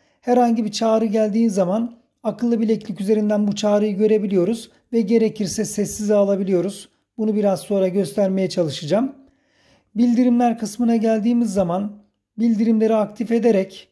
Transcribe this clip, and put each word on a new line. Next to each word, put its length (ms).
herhangi 440
bir 60
çağrı 340
geldiği 440
zaman 500
akıllı 360
bileklik 420
üzerinden 460
bu 80
çağrıyı 420
görebiliyoruz 760
ve 80
gerekirse 640
sessize 480
alabiliyoruz. 760
Bunu 180
biraz 240
sonra 280
göstermeye 640
çalışacağım. 680
Bildirimler 640
kısmına 380
geldiğimiz 580
zaman 500
bildirimleri 580
aktif 360
ederek 600